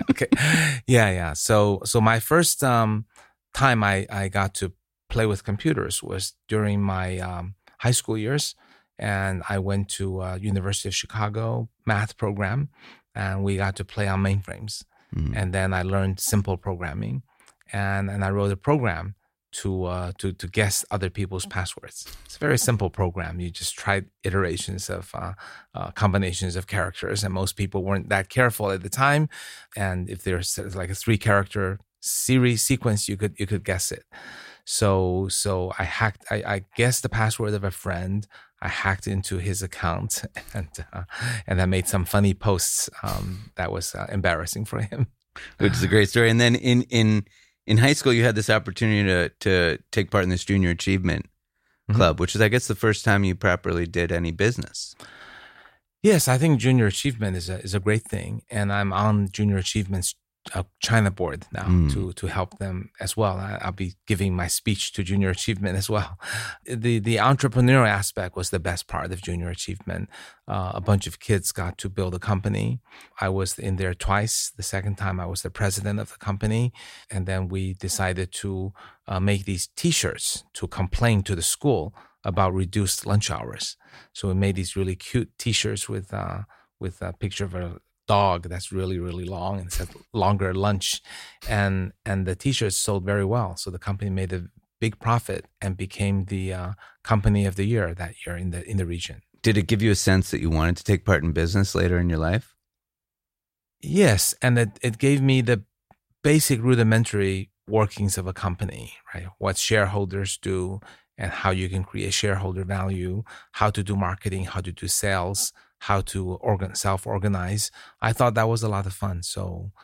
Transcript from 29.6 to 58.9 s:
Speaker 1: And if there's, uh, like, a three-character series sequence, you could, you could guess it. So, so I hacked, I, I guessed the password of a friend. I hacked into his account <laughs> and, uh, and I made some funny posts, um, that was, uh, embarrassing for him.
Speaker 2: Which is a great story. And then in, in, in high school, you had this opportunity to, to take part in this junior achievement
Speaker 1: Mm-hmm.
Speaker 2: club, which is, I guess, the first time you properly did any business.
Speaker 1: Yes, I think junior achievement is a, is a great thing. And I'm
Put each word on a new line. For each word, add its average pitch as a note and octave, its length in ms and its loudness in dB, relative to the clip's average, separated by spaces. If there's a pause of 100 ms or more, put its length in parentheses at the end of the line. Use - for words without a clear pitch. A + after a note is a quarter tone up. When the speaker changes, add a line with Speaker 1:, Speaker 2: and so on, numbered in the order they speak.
Speaker 1:
And F#2 320 -2
if G2 140 -10
there's, F2+ 340 -2
uh, F#2+ 160 -8
like, F#2 160 -6
a G2 60 -4
three-character G2+ 840 2 (280)
series B2 560 2
sequence, A#2 460 0
you G2+ 80 -2
could, G2+ 240 -2
you G2+ 80 -2
could G2 160 -2
guess F2+ 260 -2
it. - 140 -8 (600)
So, F#2+ 640 2
so F#2 500 -2
I F#2+ 60 -2
hacked, - 440 -2
I, G#2+ 60 -2 (100)
I G2 200 -2 (100)
guessed A#2+ 280 2
the - 60 -2
password A2 440 0
of G2+ 100 -2
a G2 80 -2
friend. F#2 560 -4 (340)
I - 60 -4
hacked G2 400 -2
into G2 300 -2
his F2+ 260 -2
account F#2 600 -4 (160)
<laughs> - 140 -18
and, F#2 140 -6 (240)
uh, F2+ 120 -10 (440)
and F2+ 140 2
I F#2 40 4
made F#2 220 2
some F#2 160 0
funny G2+ 300 4
posts, - 560 0 (140)
um, G2 520 -6
that F#2 160 -4
was, F#2 240 -6
uh, F#2+ 160 -8
embarrassing F#2 540 -2
for - 160 -6
him. A2 260 -2 (520)
Speaker 2:
Which G2+ 140 4
is E2 100 0
a F#2 40 2
great G2 220 6
story. A#2 200 4
And A2+ 120 6
then A#2+ 140 6
in, B2 280 4
in, G#2+ 420 2 (400)
in A2 120 4
high C3 160 6
school, C3+ 180 2
you A#2 140 4
had A2+ 100 4
this G#2 140 -2
opportunity G#2+ 580 2
to, F2+ 220 4 (100)
to F2 420 2 (120)
take G2+ 180 0
part G2 140 4
in F#2 40 0
this F2+ 140 0
junior F#2+ 280 4
achievement F2+ 560 0 (640)
Speaker 1:
Mm-hmm. G#2+ 80 4
Speaker 2:
club, F2 240 6
which F2+ 140 0
is, G#2 60 0
I A2 60 6
guess, A#2+ 200 2
the G#2+ 80 0
first G#2+ 300 0
time G2 200 4
you F#2 100 2
properly F2+ 500 0
did E2+ 280 -2
any E2+ 180 0
business. G#2+ 640 -2 (1080)
Speaker 1:
Yes, G3 260 6
I B2+ 100 4
think D3 220 6
junior B2 260 6
achievement G#2 520 0
is E2+ 120 -6
a, F#2 120 -6
is F#2+ 120 -8
a G2+ 60 2
great G#2 240 2
thing. G#2 460 -6
And G#2 240 -2
I'm G2+ 180 0